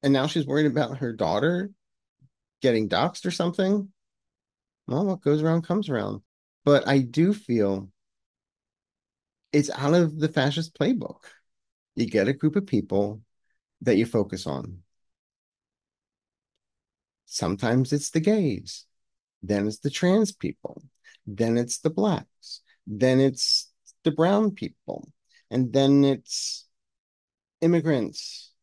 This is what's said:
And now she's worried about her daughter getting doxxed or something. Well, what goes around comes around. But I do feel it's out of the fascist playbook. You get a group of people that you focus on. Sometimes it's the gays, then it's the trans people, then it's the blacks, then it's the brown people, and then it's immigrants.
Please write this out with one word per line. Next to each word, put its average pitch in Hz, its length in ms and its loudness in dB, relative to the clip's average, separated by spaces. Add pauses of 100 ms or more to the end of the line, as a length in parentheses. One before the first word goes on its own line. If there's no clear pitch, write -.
And 139 100 4
now 135 140 2
she's 147 200 -2
worried 147 200 0
about 131 320 -2
her 120 120 -4
daughter 120 600 -2 (880)
getting 113 260 2
doxxed 120 380 -2
or 185 60 -2
something. 190 580 -2 (960)
Well, 156 180 0
what 190 160 -2
goes 151 200 2
around 165 220 2
comes 190 260 -2
around. 104 320 -4 (420)
But 143 240 4
I 139 120 4
do 151 340 2
feel 104 560 -2 (1600)
it's 147 180 2
out 143 240 0
of 165 240 4
the 151 120 0
fascist 143 500 -2
playbook. 208 400 -2 (760)
You 120 100 0
get 104 220 2
a 135 60 0
group 151 220 -2
of 202 120 -2
people 101 540 -2 (600)
that 110 160 2
you 113 80 2
focus 98 400 -4
on. 90 380 -8 (2500)
Sometimes 110 680 -2
it's 143 200 -4
the 160 80 0
gays, 165 680 -2 (560)
then 101 260 0
it's 107 120 -6
the 147 100 -4
trans 196 420 2
people, - 520 -10 (420)
then 113 320 -2
it's 120 220 -4
the 160 100 -2
blacks, - 720 -4 (240)
then 127 340 2
it's - 520 2 (320)
the 160 80 2
brown 196 400 2
people, - 580 -12 (400)
and 120 240 -2
then 139 320 6
it's - 600 -4 (960)
immigrants. 160 880 0 (120)